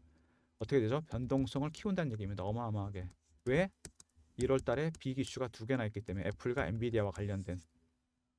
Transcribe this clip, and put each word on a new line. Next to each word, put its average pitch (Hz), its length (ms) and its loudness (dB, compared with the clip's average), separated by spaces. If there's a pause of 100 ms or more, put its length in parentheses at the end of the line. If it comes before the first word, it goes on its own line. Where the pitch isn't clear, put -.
(580)
어떻게 131 220 4
되죠? 117 220 4
변동성을 135 680 0
키운다는 175 420 0
얘기입니다. 101 320 -4
어마어마하게. 101 640 -2 (380)
왜? 160 240 4 (640)
일월 127 240 2
달에 139 380 0
빅 131 200 -4
이슈가 127 300 -2
두 113 160 -10
개나 123 220 2
있기 104 160 -4
때문에 95 260 -2
애플과 120 380 -2
엔비디아와 110 460 2
관련된. 98 480 -4 (800)